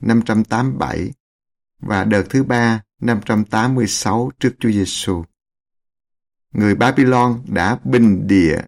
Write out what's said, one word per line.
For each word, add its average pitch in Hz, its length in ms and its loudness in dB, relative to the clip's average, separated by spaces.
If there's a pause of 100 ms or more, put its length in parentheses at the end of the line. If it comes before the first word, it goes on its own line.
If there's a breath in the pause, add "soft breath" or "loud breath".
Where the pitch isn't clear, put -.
năm 113 220 2
trăm 110 220 0
tám 123 240 -2
mươi 131 100 -6
bảy, - 340 -6 (640)
và 98 260 -4
đợt 104 260 2
thứ 135 140 0
ba, 117 380 0 (180)
năm 113 240 -2
trăm 107 200 0
tám 117 300 -2
mươi 120 120 0
sáu 117 520 -4
trước 131 200 0
Chúa 113 120 0
Giêsu. 95 540 -4 (1300)
Người 104 220 2
Babylon 123 720 2
đã 98 360 -2
bình 110 420 4
địa 90 420 4